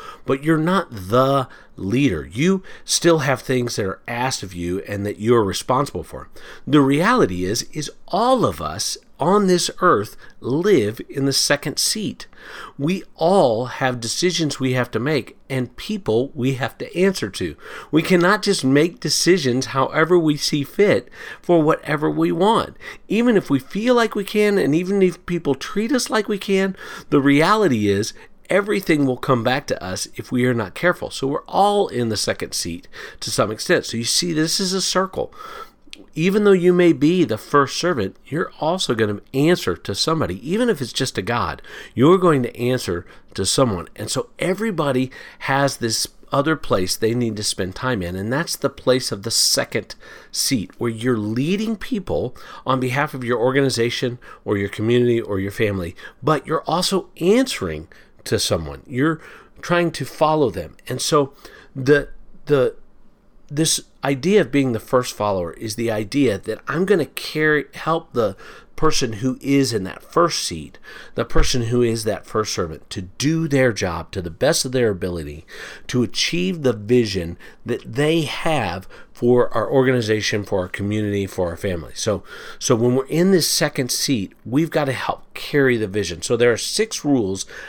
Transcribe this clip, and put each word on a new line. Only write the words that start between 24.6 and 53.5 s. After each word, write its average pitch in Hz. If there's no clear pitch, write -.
even 185
if 180
people 170
treat 220
us 247
like 214
we 208
can, 190
the 147
reality 143
is 101
everything 196
will 127
come 120
back 127
to -
us 92
if -
we 123
are 127
not 113
careful. -
So -
we're 143
all 202
in 120
the 110
second -
seat -
to -
some 110
extent. 151
So -
you 117
see, 170
this 156
is 185
a 190
circle. -
Even 190
though 202
you 180
may 175
be 156
the 107
first 139
servant, 131
you're -
also 156
gonna 104
answer 147
to -
somebody. 113
Even 233
if 185
it's 117
just -
a 95
God, 92
you're 160
going 165
to 117
answer 120
to 98
someone. 104
And 104
so -
everybody 156
has 139
this 113
other 143
place 98
they 113
need 117
to 104
spend 92
time 127
in, 87
and 101
that's 160
the -
place -
of 101
the 117
second -
seat, -
where 120
you're 117
leading 156
people 123
on 127
behalf 131
of 131
your 120
organization 123